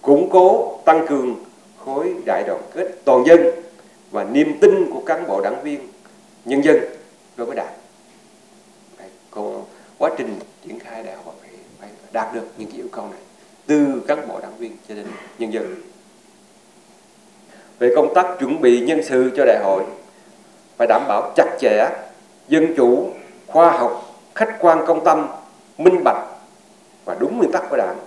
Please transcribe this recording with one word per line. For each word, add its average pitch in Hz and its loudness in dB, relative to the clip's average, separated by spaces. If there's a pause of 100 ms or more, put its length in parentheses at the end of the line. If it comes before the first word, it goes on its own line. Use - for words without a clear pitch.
củng 151 4
cố, - 4
tăng 160 4
cường 127 -2 (500)
khối 135 -6 (120)
đại - -2
đoàn - -6 (140)
kết 180 -6 (160)
toàn 127 4
dân 165 10 (680)
và 101 -6
niềm 147 0
tin 190 4
của - -10
cán - -4
bộ, 98 -4
đảng - -6
viên, - -10 (640)
nhân 139 0
dân 156 6 (600)
đối 117 -8
với - -10
Đảng. 82 -10 (1300)
Đấy, - -20 (220)
còn - -10 (340)
quá 151 0
trình 110 -10 (280)
triển - -16
khai 113 -18
đại 95 -16
hội 82 -20
phải, - -20 (300)
phải 104 -20 (220)
đạt 110 -6
được 113 -10 (120)
những 107 -14
cái - -16
yêu 120 -12
cầu - -14
này - -20 (460)
từ 143 0
cán 147 -4
bộ, - -12
đảng 110 -18
viên 113 -14 (120)
cho 107 -16
đến 104 -14 (320)
nhân 110 -6
dân. 92 -8 (2000)
Về 123 2
công - 2
tác 180 4 (120)
chuẩn 139 -4
bị 123 4
nhân 156 -2
sự 127 0
cho 139 2
đại 113 4
hội, 95 0 (920)
phải 120 0
đảm 113 2
bảo 104 -2
chặt - 2
chẽ, 107 2 (600)
dân 160 2
chủ, 123 2 (340)
khoa 165 4
học, - -6 (140)
khách 220 -2
quan, 160 4
công 160 0
tâm, 156 2 (520)
minh 175 4
bạch - 0 (800)
và - -8
đúng 208 -4
nguyên 208 0
tắc 185 -2
của 143 -2
Đảng 98 -4